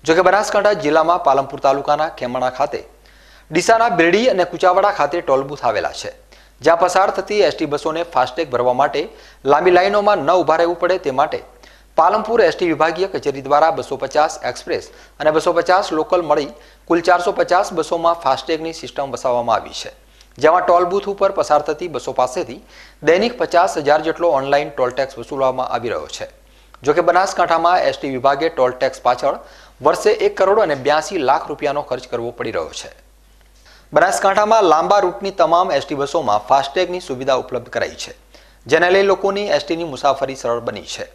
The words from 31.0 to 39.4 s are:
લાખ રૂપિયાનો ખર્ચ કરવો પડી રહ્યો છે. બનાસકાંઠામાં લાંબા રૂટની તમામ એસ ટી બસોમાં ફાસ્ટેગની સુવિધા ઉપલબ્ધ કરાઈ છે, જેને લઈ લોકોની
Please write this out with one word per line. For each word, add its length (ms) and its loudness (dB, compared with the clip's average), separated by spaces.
લાખ 260 0
રૂપિયાનો 380 -4
ખર્ચ 240 -8
કરવો 180 -6
પડી 260 -6
રહ્યો 140 -6
છે. 140 -18
બનાસકાંઠામાં 800 4
લાંબા 300 4
રૂટની 420 -4
તમામ 280 2
એસ 140 -2
ટી 160 -6
બસોમાં 480 -2
ફાસ્ટેગની 600 0
સુવિધા 340 -2
ઉપલબ્ધ 320 -10
કરાઈ 280 -6
છે, 140 -16
જેને 260 2
લઈ 200 4
લોકોની 380 -2